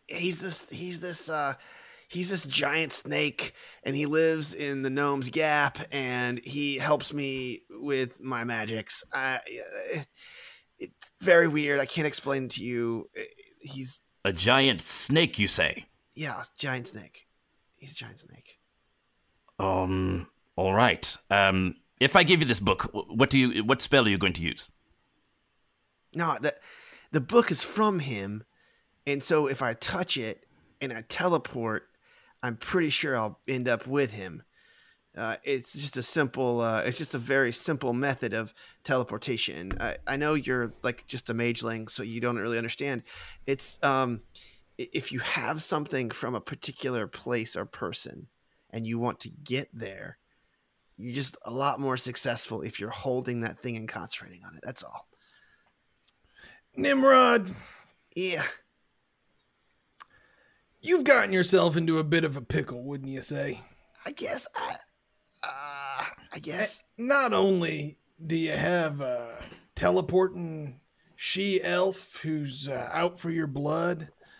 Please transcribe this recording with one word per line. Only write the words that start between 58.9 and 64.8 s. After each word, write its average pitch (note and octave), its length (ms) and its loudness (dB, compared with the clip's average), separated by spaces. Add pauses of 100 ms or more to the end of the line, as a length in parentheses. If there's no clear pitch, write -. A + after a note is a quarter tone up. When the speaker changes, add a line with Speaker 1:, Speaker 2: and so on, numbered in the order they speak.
Speaker 3:
You've E4 240 4
gotten A3+ 280 6
yourself F3 440 6
into D#3+ 220 2
a D#3 60 2
bit D#3+ 200 4
of C#3+ 120 -2
a B2+ 60 -6
pickle, B2 420 -4
wouldn't C3+ 260 -8
you C3 100 -8
say? C#3+ 400 -6 (460)
Speaker 1:
I D4 60 -8
guess. - 340 -6 (100)
I, - 200 -6 (640)